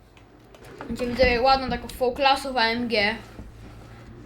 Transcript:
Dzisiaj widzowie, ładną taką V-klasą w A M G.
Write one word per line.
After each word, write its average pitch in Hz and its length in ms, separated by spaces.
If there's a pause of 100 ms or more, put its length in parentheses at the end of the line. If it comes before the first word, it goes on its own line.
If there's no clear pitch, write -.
(920)
Dzisiaj 240 180
widzowie, 240 320
ładną 262 280
taką 240 200
V-klasą 269 640
w 254 40
A 226 80
M 233 240
G. 214 280 (1080)